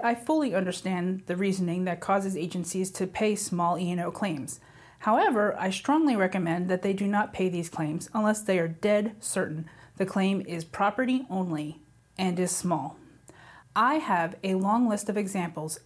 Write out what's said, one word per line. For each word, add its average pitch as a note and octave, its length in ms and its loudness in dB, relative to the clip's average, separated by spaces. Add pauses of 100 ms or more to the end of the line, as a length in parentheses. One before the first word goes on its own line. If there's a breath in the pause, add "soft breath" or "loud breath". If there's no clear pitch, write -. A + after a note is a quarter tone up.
I A#3+ 100 4
fully D4 400 0
understand F#3 720 -2
the F3+ 100 -2
reasoning F#3 480 0
that F3 160 -2
causes G3 340 0
agencies F3+ 560 -4
to F#3+ 160 -4
pay G#3+ 260 0
small F3 460 0
E F3+ 100 -2
and F3+ 120 0
O F3 100 -4
claims. D#3 480 -6 (400 loud breath)
However, A3+ 580 4
I F#3+ 120 -2
strongly C#4 480 2
recommend F3+ 500 2
that F3+ 140 0
they G3 100 2
do G3 160 0
not G#3 240 0
pay F#3 160 0
these F3 220 -2
claims A3+ 440 -4
unless G#3+ 280 2
they F#3+ 180 2
are E3 80 2
dead G#3 540 0
certain D#3 480 -4 (260 loud breath)
the F#3+ 100 0
claim F#3+ 360 2
is E3 240 -6
property B3+ 640 0
only E3 500 -2 (380)
and F#3 200 0
is F3+ 140 2
small. D#3 460 -2 (760 loud breath)
I C4 260 4
have F3+ 440 0
a F#3+ 120 0
long G#3+ 340 2
list G#3 180 -2
of G3+ 80 -2
examples F3 720 -4